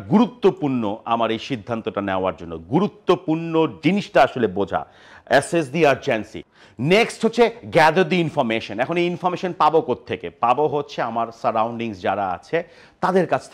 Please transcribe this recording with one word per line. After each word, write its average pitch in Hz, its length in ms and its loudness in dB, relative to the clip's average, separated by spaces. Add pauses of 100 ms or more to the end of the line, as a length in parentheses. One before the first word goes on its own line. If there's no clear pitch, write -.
(120)
গুরুত্বপূর্ণ 151 680 2 (300)
আমার 117 220 2
এই 110 140 -4
সিদ্ধান্তটা 110 600 -6
নেওয়ার 95 320 0
জন্য, 82 140 -10 (180)
গুরুত্বপূর্ণ 165 840 -2 (300)
জিনিসটা 180 420 0
আসলে 123 200 -2 (120)
বোঝা, 95 220 -2 (580)
assess 165 360 0
the 170 80 2 (100)
urgency। 113 480 -4 (540)
নেক্সট 220 320 2
হচ্ছে 226 180 4 (340)
gather 160 340 6
the 185 140 2
information, 113 480 -2 (100)
এখন 165 160 -4
এই 175 120 0
ইনফরমেশন 175 400 -4 (100)
পাবো 156 160 4 (100)
কোত্থেকে? 113 400 -6 (160)
পাবো 127 200 2 (100)
হচ্ছে 147 240 -6 (120)
আমার 113 180 -4 (140)
সারাউন্ডিংস 113 540 -2 (100)
যারা 101 200 -2 (100)
আছে - 200 -8 (480)
তাদের 180 280 2
কাছ 131 100 -2 (120)